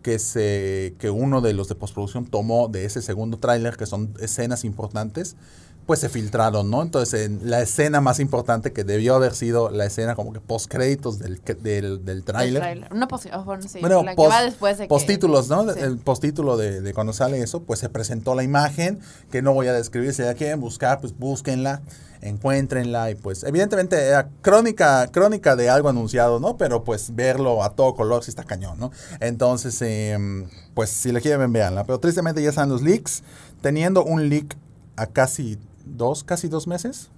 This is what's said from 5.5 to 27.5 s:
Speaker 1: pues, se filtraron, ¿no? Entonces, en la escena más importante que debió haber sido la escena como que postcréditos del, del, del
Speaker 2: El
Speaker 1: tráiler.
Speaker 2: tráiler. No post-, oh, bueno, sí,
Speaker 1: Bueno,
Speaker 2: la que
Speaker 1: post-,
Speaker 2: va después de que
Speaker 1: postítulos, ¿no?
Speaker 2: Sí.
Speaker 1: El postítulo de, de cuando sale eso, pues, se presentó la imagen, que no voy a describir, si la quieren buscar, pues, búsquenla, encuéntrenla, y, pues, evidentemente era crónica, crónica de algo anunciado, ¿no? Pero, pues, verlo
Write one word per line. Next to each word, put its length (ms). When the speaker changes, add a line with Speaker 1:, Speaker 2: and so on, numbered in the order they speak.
Speaker 1:
pues, 140
se 80
filtraron, 600
¿no? 140
Entonces, 420
en 240
la 120
escena 400
más 180
importante 540
que 100
debió 320
haber 180
sido 380
la 140
escena 300
como 180
que 80
postcréditos 760
del, 240
del, 440
del 120
Speaker 2:
El 60
Speaker 1:
tráiler. 380
Speaker 2:
tráiler. 320
No 140
post-, 260
oh, 120
bueno, 220
sí, 140
Speaker 1:
Bueno, 220
Speaker 2:
la 80
que 60
Speaker 1:
post-, 140
Speaker 2:
va 120
después 340
de 60
que 60
Speaker 1:
postítulos, 600
¿no? 140
Speaker 2:
Sí. 60
Speaker 1:
El 180
postítulo 600
de, 240
de 120
cuando 200
sale 280
eso, 220
pues, 160
se 100
presentó 460
la 80
imagen, 560
que 100
no 120
voy 140
a 60
describir, 400
si 80
la 140
quieren 260
buscar, 380
pues, 180
búsquenla, 640
encuéntrenla, 880
y, 40
pues, 280
evidentemente 520
era 200
crónica, 680
crónica 440
de 140
algo 200
anunciado, 500
¿no? 180
Pero, 260
pues, 320
verlo 480